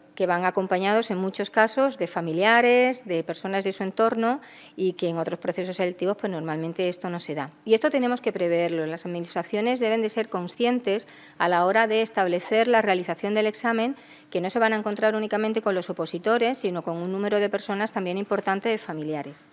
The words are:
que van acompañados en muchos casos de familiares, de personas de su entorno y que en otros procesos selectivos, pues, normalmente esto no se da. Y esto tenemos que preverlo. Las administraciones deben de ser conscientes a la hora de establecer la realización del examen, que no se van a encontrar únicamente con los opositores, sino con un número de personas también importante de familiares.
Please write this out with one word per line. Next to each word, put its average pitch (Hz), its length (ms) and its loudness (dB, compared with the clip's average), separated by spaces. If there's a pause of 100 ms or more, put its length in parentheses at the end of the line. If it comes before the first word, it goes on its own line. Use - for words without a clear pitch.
(160)
que 190 120 0
van 175 180 0
acompañados 190 640 2
en 185 80 -2
muchos 190 320 -4
casos 226 480 2
de 175 80 -2
familiares, 233 1000 4
de 170 180 -2
personas 190 400 -4
de 190 80 0
su 196 120 -8
entorno 226 580 0 (340)
y 185 180 0
que 180 160 -2
en 165 80 -4
otros 175 220 -4
procesos 180 380 -6
selectivos, 180 400 -2
pues, 202 140 -4
normalmente 160 560 -4
esto 180 220 -6
no 175 100 -6
se 165 140 -8
da. 147 180 -6 (140)
Y 220 80 4
esto 220 160 4
tenemos 247 320 0
que 226 100 -2
preverlo. 170 540 0
Las 165 220 -8
administraciones 180 720 -4
deben 226 240 0
de 214 60 -2
ser 226 200 -4
conscientes 226 800 -2 (320)
a 170 100 2
la 175 160 4
hora 220 220 4
de 220 160 2
establecer 214 640 2
la 233 160 6
realización 185 500 0
del 214 140 2
examen, 233 480 0 (340)
que 175 120 -2
no 185 100 -2
se 240 80 -2
van 220 140 4
a 220 40 0
encontrar 214 380 0
únicamente 214 460 0
con 202 120 0
los 180 160 -4
opositores, 220 720 0
sino 180 240 -2
con 170 140 -4
un 175 140 -4
número 202 280 0
de 202 100 2
personas 202 420 -4
también 190 280 -4
importante 202 500 -2
de 214 80 0
familiares. 151 760 -8